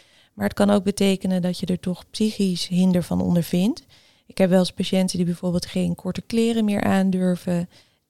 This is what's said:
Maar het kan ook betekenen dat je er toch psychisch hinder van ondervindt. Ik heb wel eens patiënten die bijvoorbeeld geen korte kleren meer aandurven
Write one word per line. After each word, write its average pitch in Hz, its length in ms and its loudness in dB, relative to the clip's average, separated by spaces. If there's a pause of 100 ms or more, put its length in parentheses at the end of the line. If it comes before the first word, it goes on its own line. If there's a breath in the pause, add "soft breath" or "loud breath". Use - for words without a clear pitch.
(320 soft breath)
Maar 208 140 -4
het - 100 -4
kan 202 140 4
ook 202 140 2
betekenen 190 580 0
dat 180 160 -2
je 180 80 -6
er 180 140 -2
toch - 300 -8
psychisch 202 580 -2
hinder 180 340 2
van - 180 -2
ondervindt. 180 640 0 (420 soft breath)
Ik - 120 -8
heb 190 120 4
wel 185 80 6
eens 180 140 2
patiënten 185 440 -2
die 180 100 0
bijvoorbeeld 175 400 -2
geen 175 280 -2
korte 185 280 -8
kleren 226 420 0
meer 202 200 0
aandurven 185 840 0 (420 soft breath)